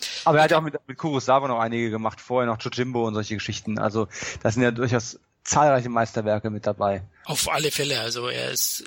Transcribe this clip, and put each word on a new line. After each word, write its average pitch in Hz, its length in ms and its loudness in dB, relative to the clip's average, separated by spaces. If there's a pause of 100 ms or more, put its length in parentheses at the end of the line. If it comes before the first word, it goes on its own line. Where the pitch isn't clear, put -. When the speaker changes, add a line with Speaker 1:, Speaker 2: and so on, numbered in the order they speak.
(260)
Speaker 1:
Aber 156 140 6
er 156 60 8
hat 160 60 2
ja 160 60 6
auch 156 60 4
mit, 147 120 -6 (120)
mit 131 100 -12
Kurosawa 139 500 2
noch 120 120 0
einige 117 320 0
gemacht, 110 300 -4
vorher 123 300 0
noch 113 100 -2
Jojimbo 123 460 -2
und 107 60 -2
solche 107 220 -4
Geschichten. 107 420 -6
Also 107 300 0 (340)
da 117 100 2
sind 123 120 2
ja 120 80 6
durchaus 117 480 -2 (240)
zahlreiche 135 460 4
Meisterwerke 110 640 0
mit 104 160 -4
dabei. 101 340 0 (240)
Speaker 2:
Auf - 240 -2
alle 151 220 0
Fälle, 143 280 -2
also 117 280 -6
er 123 240 -4
ist - 360 -4